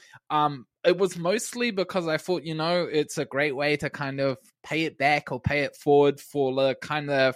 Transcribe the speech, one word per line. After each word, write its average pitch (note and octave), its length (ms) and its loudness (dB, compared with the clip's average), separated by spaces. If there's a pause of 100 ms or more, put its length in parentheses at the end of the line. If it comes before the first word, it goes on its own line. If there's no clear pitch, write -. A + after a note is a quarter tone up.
(280)
um, D3 380 0 (180)
it F3 140 4
was F3+ 180 0
mostly A3+ 540 -2
because F#3 360 -4
I D#3 120 0
thought, F3+ 240 -4
you D#3+ 120 -8
know, E3 300 0
it's D3 320 -2
a D3 80 -2
great C#3 320 -2
way D3 220 0
to D3+ 100 -6
kind C#3 320 -6
of C3+ 160 0 (260)
pay D#3 200 -4
it - 160 -6
back D3 340 2
or B2 80 -6
pay C#3+ 200 0
it C#3 140 -2
forward C#3+ 460 6
for C3 340 -2
the C3+ 200 2
kind C#3+ 360 -6
of, C3 260 2